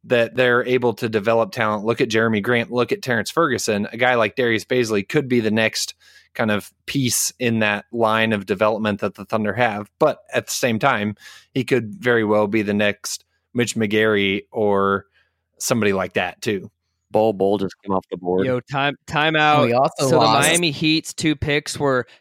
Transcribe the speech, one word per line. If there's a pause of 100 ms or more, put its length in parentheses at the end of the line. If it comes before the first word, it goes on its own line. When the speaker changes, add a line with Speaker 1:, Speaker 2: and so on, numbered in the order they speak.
Speaker 1:
that
they're
able
to
develop
talent.
Look
at
Jeremy
Grant,
look
at
Terrence
Ferguson.
A
guy
like
Darius
Bazley
could
be
the
next (400)
kind
of (160)
piece
in
that
line
of
development
that
the
Thunder
have.
But (140)
at
the
same
time, (380)
he
could
very
well
be
the
next (280)
Mitch
McGary
or (540)
somebody
like
that
too. (400)
Speaker 2:
Bol
Bol
just
came
off
the
board.
Speaker 3:
Yo,
time, (100)
time
out.
Speaker 4:
We
also
Speaker 3:
So
Speaker 4:
lost
Speaker 3:
the
Miami
Heat's
two
picks
were (140)